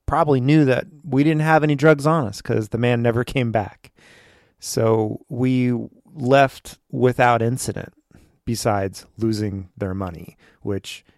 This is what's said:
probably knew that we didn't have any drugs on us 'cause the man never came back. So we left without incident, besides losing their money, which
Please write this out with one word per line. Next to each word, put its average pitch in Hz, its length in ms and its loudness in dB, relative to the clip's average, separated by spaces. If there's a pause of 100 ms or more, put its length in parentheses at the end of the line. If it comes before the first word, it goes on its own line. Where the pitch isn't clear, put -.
probably 147 340 0
knew 147 240 4
that 131 240 0 (160)
we 139 220 0
didn't 156 160 0
have 156 220 2
any 151 120 2
drugs 147 320 4
on 156 200 0
us 98 140 -10
'cause 110 280 -4
the - 80 -6
man 120 240 0
never 120 240 0
came 120 260 -2
back. 104 400 -6 (680)
So 113 680 -2
we 127 500 0 (360)
left 135 680 2 (100)
without 123 520 2
incident, 117 520 -4 (520)
besides 101 600 -2 (120)
losing 104 580 -4
their 98 180 -6
money, 87 440 -10 (240)
which - 420 -8 (140)